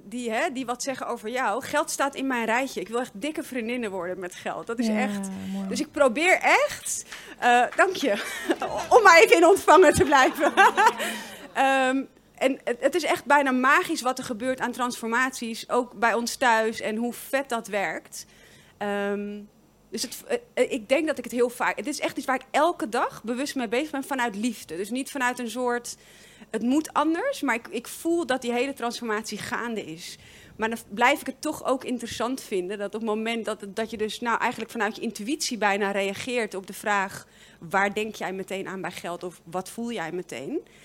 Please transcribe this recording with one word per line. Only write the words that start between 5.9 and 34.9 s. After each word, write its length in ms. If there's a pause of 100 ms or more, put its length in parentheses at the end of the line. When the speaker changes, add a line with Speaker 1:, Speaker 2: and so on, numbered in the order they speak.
Speaker 1:
probeer 500
echt, 640 (340)
eh, 240 (140)
dank 200
je, 160 (420)
<laughs> 420
om 60
maar 200
even 140
in 100
ontvangen 480
te 100
blijven. 500
<laughs> 60 (960)
Ehm, 480 (320)
en 300
het, 160
het 140
is 100
echt 200
bijna 260
magisch 520
wat 160
er 60
gebeurt 360
aan 120
transformaties, 960
ook 240
bij 200
ons 220
thuis 440
en 160
hoe 160
vet 360
dat 200
werkt. 580 (520)
Ehm, 600 (500)
dus 120
het, 240
eh, 100 (180)
eh, 180
ik 160
denk 180
dat 120
ik 60
het 80
heel 160
vaak, 280
het 100
is 140
echt 160
iets 100
waar 100
ik 140
elke 380
dag 360
bewust 300
mee 140
bezig 220
ben 140
vanuit 320
liefde. 400
Dus 140
niet 200
vanuit 280
een 120
soort, 460 (540)
"Het 120
moet 300
anders", 480
maar 140
ik, 160
ik 180
voel 380
dat 160
die 100
hele 200
transformatie 640
gaande 460
is. 340 (380)
Maar 120
dan 100 (100)
blijf 320
ik 60
het 140
toch 240
ook 200
interessant 560
vinden 380
dat 160
op 60
het 100
moment 340
dat, 240
dat 220
je 60
dus 240
nou 200
eigenlijk 300
vanuit 260